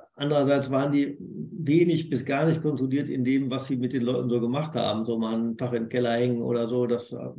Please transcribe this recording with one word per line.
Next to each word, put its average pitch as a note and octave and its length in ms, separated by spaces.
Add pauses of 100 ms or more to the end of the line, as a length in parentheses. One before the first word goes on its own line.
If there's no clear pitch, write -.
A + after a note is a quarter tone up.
(140)
andererseits C#3+ 580
waren C#3 200
die C#3+ 280
wenig D#3+ 880
bis C#3 140
gar C#3 220
nicht E3 160
kontrolliert C#3 480
in C3+ 140
dem, C3+ 260
was C3 180
sie C#3 80
mit B2 160
den C3 120
Leuten B2+ 260
so A#2+ 100
gemacht C#3 360
haben. A2 280
So A#2 140
mal A2+ 160
einen A2+ 240
Tag A#2+ 160
im A2+ 160
Keller B2 240
hängen A#2+ 280
oder A#2+ 260
so, B2 180
das, A#2+ 260
äh, B2+ 280